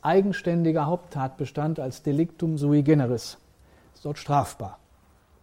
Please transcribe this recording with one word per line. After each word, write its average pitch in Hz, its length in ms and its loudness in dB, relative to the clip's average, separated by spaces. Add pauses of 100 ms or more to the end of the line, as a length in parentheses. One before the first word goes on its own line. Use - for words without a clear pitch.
eigenständiger 170 840 2
Haupttatbestand, 151 920 -4
als 131 240 -8
Delictum 160 540 -2
sui 143 260 4
generis. 135 540 2 (580)
Ist - 80 -20
dort 147 140 -8
strafbar. 131 600 -4 (640)